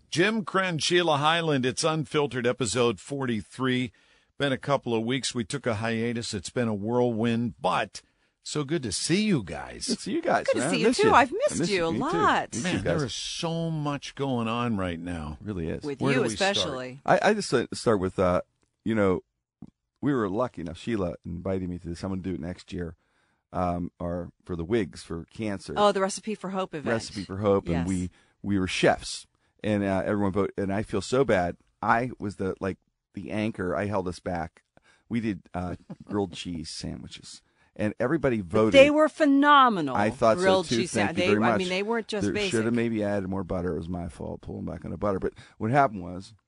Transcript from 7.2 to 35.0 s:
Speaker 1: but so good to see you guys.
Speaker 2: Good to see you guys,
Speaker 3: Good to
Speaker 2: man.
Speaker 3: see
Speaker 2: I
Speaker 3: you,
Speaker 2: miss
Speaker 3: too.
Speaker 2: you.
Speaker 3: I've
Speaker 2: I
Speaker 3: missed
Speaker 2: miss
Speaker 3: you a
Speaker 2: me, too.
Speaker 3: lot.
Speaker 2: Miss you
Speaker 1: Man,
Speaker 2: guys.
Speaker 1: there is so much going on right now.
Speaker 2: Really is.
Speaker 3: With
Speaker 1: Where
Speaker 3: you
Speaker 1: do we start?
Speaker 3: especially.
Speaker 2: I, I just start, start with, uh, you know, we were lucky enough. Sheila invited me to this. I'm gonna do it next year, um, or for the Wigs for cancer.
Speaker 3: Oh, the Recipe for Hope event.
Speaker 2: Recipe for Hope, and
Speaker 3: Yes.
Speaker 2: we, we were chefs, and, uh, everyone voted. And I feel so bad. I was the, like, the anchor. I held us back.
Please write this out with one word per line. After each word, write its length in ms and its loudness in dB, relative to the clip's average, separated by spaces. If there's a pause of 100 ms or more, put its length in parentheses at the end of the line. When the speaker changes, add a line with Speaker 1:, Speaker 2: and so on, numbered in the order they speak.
Speaker 1:
but 420 -2 (400)
so 220 -4
good 200 -4
to 100 -4
see 300 0
you 200 2
guys. 420 -10
Speaker 2:
Good 120 -2
to 40 -14
see 120 -6
you 100 -2
guys, 220 2
Speaker 3:
Good 80 2
to 60 0
Speaker 2:
man. 120 0
Speaker 3:
see 60 0
Speaker 2:
I 20 0
Speaker 3:
you, 80 4
Speaker 2:
miss 100 2
Speaker 3:
too. 120 6
Speaker 2:
you. 40 6
Speaker 3:
I've 200 6
Speaker 2:
I 40 -4 (120)
Speaker 3:
missed 100 -2
Speaker 2:
miss 100 0
Speaker 3:
you 160 0
a 60 0
Speaker 2:
me, 60 0
too. 60 -2
Speaker 3:
lot. 500 2
Speaker 2:
Miss 40 -4
you 60 -4
Speaker 1:
Man, 140 -2
Speaker 2:
guys. 60 -2 (140)
Speaker 1:
there 80 0
is 80 -6
so 560 -4
much 460 -4
going 320 0
on 300 0
right 220 -2
now. 440 -6
Speaker 2:
Really 240 -4
is. 160 -4
Speaker 3:
With 160 -6
Speaker 1:
Where 140 2
Speaker 3:
you 60 4
Speaker 1:
do 40 2
we 60 0
start? 260 0
Speaker 3:
especially. 500 -4
Speaker 2:
I, 160 6
I 140 4
just 140 -4
start, 260 2
start 240 2
with, 180 0
uh, 240 4 (440)
you 100 0
know, 240 4 (840)
we 120 0
were 160 2
lucky 320 -4
enough. 180 -8
Sheila 360 -2 (100)
invited 440 -4
me 80 -6
to 100 -12
this. 160 -8
I'm 60 -4
gonna 120 -4
do 120 -4
it 60 -4
next 340 -10
year, 220 -8 (560)
um, 480 -2
or 320 -6 (140)
for 100 -6
the 80 -4
Wigs 400 -2
for 300 -10
cancer. 420 -6
Speaker 3:
Oh, 160 4
the 100 0
Recipe 320 -4
for 180 -8
Hope 220 -6
event. 200 -4
Speaker 2:
Recipe 320 -6
for 120 -8
Hope, 300 4
and 120 0
Speaker 3:
Yes. 80 0
Speaker 2:
we, 220 -2 (320)
we 160 0
were 100 2
chefs, 600 0 (360)
and, 200 2
uh, 220 2
everyone 260 2
voted. 260 0
And 160 -2
I 100 -2
feel 180 -4
so 240 2
bad. 320 2 (240)
I 360 0
was 200 -8
the, 220 -2
like, 180 -4 (360)
the 180 -12
anchor. 440 -2
I 100 0
held 220 -2
us 120 -6
back. 440 -6 (460)